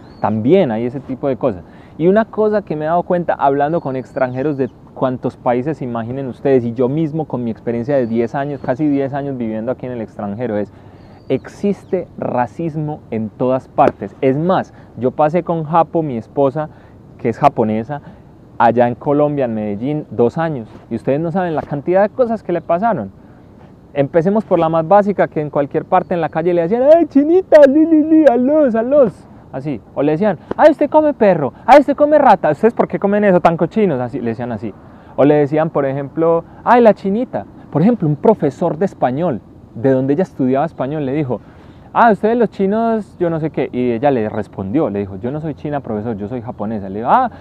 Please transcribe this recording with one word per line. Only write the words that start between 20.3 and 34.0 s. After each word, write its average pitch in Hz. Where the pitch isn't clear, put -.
años. 151
Y 117
ustedes 135
no 165
saben 175
la 135
cantidad 175
de 208
cosas 226
que 180
le 165
pasaron. 170
Empecemos 175
por 175
la 165
más 160
básica, 196
que 156
en 147
cualquier 147
parte 185
en 170
la 151
calle 170
le 170
decían, 220
"¡Ay, 339
chinita, 320
li, 302
li, 311
li, 311
a 240
los, 262
a 226
los!". 254
Así. 139
O 131
le 151
decían, 185
"Ay, 294
usted 294
come 311
perro, 165
ay, 277
usted 277
come 294
rata, 202
¿ustedes 220
por 202
qué 175
comen 208
eso 180
tan 165
cochinos?". 170